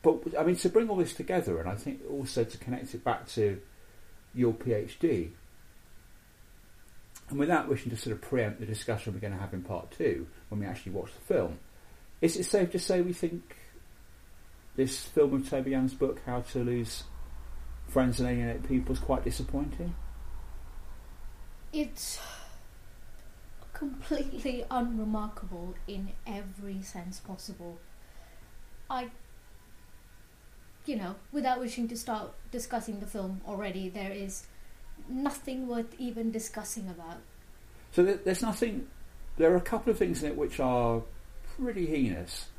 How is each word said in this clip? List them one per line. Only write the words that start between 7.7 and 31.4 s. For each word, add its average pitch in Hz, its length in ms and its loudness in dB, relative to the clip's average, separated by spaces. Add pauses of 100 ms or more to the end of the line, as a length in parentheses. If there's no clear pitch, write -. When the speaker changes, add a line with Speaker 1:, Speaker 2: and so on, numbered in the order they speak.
Speaker 1:
to 117 60 -2
sort 110 180 -2
of - 80 -8
preempt 110 380 2
the 104 60 -4
discussion 107 460 -2
we're 101 80 -4
gonna 98 180 -4
have 98 140 -4
in 92 100 -4
part 87 280 -6
two, 92 360 2 (220)
when 104 120 -2
we 101 60 0
actually 95 260 -6
watch 90 220 -4
the - 200 0
film, 92 240 2 (600)
is 165 160 6
it 180 80 0
safe 185 280 6
to 180 60 2
say 180 220 4
we 180 120 4
think 175 440 -2 (1200)
this 131 280 2
film 139 300 6
of 135 140 2
Toby 135 240 2
Young's 131 220 4
book, 131 300 0
How 123 160 0 (120)
to 127 80 2
Lose 120 440 0 (840)
Friends 123 320 4
and 123 80 4
Alienate 117 380 2
People, 131 280 2
is - 60 -2
quite 131 240 2
disappointing? 147 680 -2 (1800)
Speaker 2:
It's - 460 -2 (1600)
completely 277 960 -2
unremarkable 214 1040 0 (120)
in 196 260 -4 (140)
every 196 560 -6
sense 185 380 -8
possible. 175 580 -10 (1120)
I, 247 220 -2 (1700)
you 277 120 -2
know, 196 200 -4 (160)
without 254 280 2